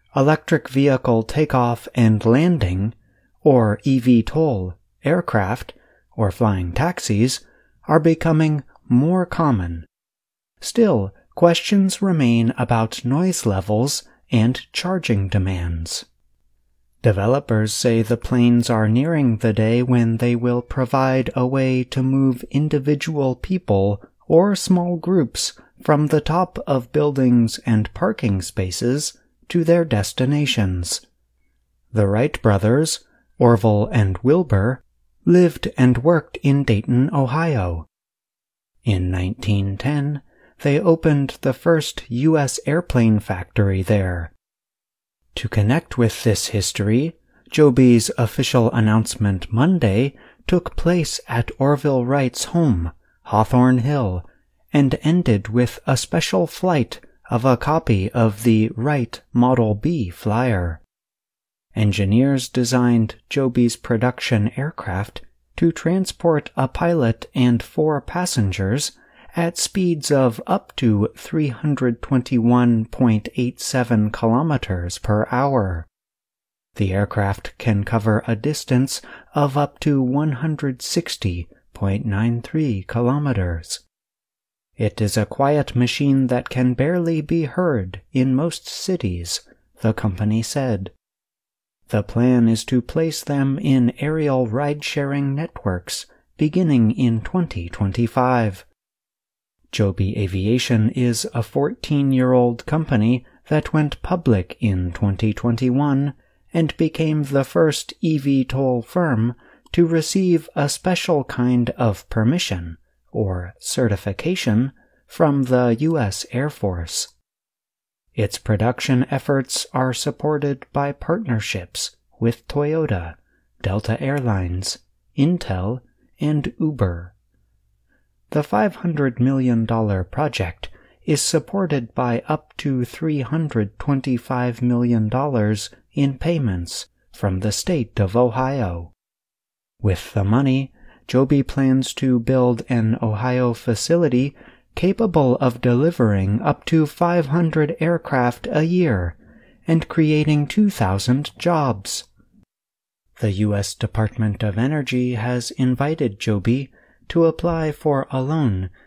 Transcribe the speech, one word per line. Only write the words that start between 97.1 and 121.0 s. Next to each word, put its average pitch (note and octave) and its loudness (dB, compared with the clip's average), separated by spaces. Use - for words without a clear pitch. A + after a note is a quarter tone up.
twenty D#3+ -4
twenty-five. A2+ -2
Joby G2 -2
Aviation G#2+ 0
is A#2+ -2
a A#2 -2
fourteen-year-old B2+ 0
company B2+ 0
that D3+ -2
went D3+ 0
public C3+ 0
in F#2 -2
twenty G#2 -2
twenty-one C3+ 0
and D#3+ 0
became D#3 0
the C#3 0
first D#3 0
E D#3 0
V C3+ 0
tol B2+ -2
firm A#2+ 0
to F3 4
receive E3 0
a D3 0
special E3+ 0
kind B2 0
of A2 -2
permission, G#2+ -2
or F#2 -4
certification, B2 -2
from C#3+ 2
the B2 2
U D#3+ 0
S G2+ -4
Air C#3+ -4
Force. - -8
Its - -4
production B2 0
efforts C#3 -2
are C3 0
supported D3 -4
by C#3+ -2
partnerships - -6